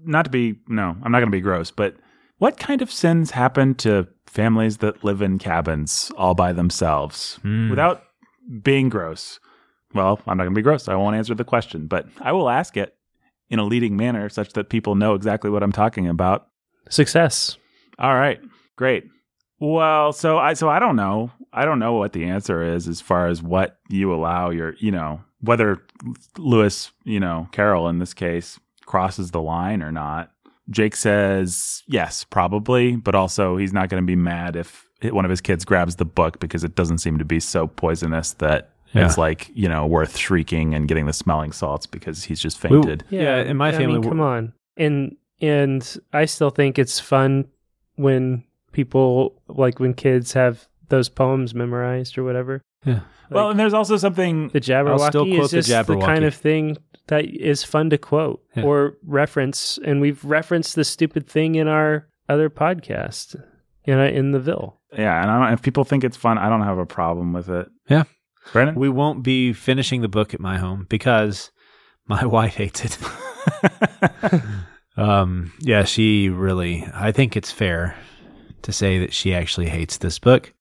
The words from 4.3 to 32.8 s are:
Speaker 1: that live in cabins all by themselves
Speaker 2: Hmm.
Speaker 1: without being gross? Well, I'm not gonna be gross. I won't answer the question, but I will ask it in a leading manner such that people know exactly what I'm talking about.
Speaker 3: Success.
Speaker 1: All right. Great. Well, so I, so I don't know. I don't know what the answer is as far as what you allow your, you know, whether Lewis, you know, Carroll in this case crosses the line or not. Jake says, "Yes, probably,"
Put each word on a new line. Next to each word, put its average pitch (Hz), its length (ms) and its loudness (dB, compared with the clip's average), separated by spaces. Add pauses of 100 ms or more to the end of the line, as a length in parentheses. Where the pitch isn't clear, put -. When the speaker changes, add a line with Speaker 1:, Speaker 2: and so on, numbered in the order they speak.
Speaker 1:
that - 260 -4
live 101 180 0
in 95 180 0
cabins 80 760 -2
all 92 180 2
by 90 180 2
themselves 80 880 -2
Speaker 2:
Hmm. 110 280 -2
Speaker 1:
without 151 340 0 (580)
being 135 280 2
gross? 85 500 -8 (540)
Well, 98 340 2
I'm 98 100 -2
not 92 60 0
gonna 92 120 -2
be 107 60 0
gross. 127 260 2
I 98 80 0
won't 101 200 0
answer 110 180 -2
the 113 120 -4
question, 85 420 -4
but 80 180 -4 (160)
I 127 120 -2
will 170 160 2
ask 127 280 -2
it 101 180 -6 (540)
in 113 100 -2
a 104 40 0
leading 110 320 0
manner 110 340 -2
such 104 240 -8
that 104 160 -4
people 104 260 0
know 107 200 4
exactly 104 340 -2
what 104 140 0
I'm 101 80 0
talking 104 360 0
about. 90 400 0 (420)
Speaker 3:
Success. - 680 2 (400)
Speaker 1:
All 131 180 2
right. 131 240 2 (360)
Great. 127 300 0 (540)
Well, 156 520 2
so 156 260 2
I, 156 180 2
so 160 140 0
I 151 100 2
don't 214 160 2
know. 107 360 -2 (220)
I 127 120 0
don't 151 140 0
know 117 140 0
what 104 200 -2
the 82 120 -4
answer 92 380 -2
is 85 240 -4
as 85 140 -8
far 90 260 2
as 85 140 -2
what 90 360 -2 (120)
you 98 240 0
allow 85 360 -2
your, 82 300 -6
you 107 120 -2
know, 80 300 -6 (200)
whether 110 400 0 (560)
Lewis, 113 540 0 (120)
you 107 160 -4
know, 85 320 -6
Carroll 98 360 2
in 85 120 -2
this 90 140 -6
case 87 460 -6 (260)
crosses 95 460 -4
the 85 100 -4
line 87 400 -4
or 78 100 -8
not. 80 400 -8 (380)
Jake 107 260 0
says, 98 920 0
"Yes, 95 360 -4
probably," 113 720 2